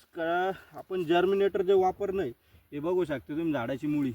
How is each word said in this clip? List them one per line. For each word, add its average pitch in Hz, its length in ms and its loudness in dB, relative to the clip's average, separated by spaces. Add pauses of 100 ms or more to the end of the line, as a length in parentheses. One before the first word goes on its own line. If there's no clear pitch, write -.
(160)
का 175 360 -2 (220)
आपण 180 300 -6
जर्मिनेटर 196 580 2
जे 185 120 2
वापरणं 190 480 2
आहे, 127 100 -4 (400)
हे 143 80 -8
बघू 180 240 0
शकता 139 240 -4
तुम्ही 156 260 -2
झाडाची 135 340 -4
मुळी. 147 280 0